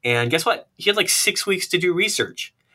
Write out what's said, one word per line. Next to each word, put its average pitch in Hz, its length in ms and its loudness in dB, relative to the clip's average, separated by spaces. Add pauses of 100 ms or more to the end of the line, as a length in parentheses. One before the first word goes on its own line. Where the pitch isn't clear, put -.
And 120 280 2
guess 165 140 0
what? - 300 -2
He - 140 -2
had, 208 80 0
like, 208 120 0
six - 360 0
weeks 190 220 0
to 180 100 0
do 175 160 0
research. - 600 -2 (220)